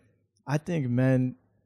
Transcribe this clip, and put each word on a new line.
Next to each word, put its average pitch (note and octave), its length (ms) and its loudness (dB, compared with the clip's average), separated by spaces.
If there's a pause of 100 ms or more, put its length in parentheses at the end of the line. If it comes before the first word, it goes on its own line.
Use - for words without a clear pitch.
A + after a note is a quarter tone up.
(480)
I C3+ 100 0
think D#3 320 -4
men, B2+ 460 2 (300)